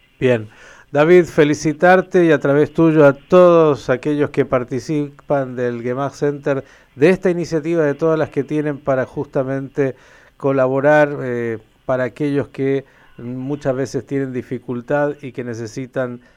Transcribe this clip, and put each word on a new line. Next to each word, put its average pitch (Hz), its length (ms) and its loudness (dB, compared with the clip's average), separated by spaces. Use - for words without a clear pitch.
Bien. 120 280 0
David, 165 360 4
felicitarte 170 1000 2
y 160 60 4
a 143 80 2
través 143 320 2
tuyo 160 340 4
a 139 60 8
todos 165 760 4
aquellos 143 400 -2
que 139 160 -2
participan 139 1080 -4
del 120 280 -6
Gemach 127 320 -6
Center, 143 500 -4
de 143 140 4
esta 185 200 0
iniciativa, 165 540 -2
de 143 100 0
todas 160 240 0
las 151 120 -2
que 135 160 -4
tienen 151 320 -4
para 131 280 -2
justamente 135 920 -6
colaborar, 135 720 2
eh, 120 340 -4
para 127 200 -2
aquellos 143 420 -4
que 135 380 -4
muchas 131 580 -6
veces 131 320 -6
tienen 135 240 -6
dificultad 127 920 -6
y 131 120 -14
que 127 100 -10
necesitan 120 800 -10